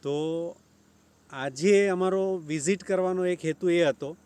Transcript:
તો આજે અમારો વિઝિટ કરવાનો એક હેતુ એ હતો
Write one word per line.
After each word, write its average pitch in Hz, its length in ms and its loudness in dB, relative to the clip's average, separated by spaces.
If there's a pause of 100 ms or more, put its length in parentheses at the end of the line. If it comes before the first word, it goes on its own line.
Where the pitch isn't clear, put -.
તો 160 540 -4 (720)
આજે 147 580 2
અમારો 190 480 0
વિઝિટ 156 460 -2
કરવાનો 185 420 0
એક 180 200 -2
હેતુ 160 240 -2
એ 175 160 4
હતો 143 420 -2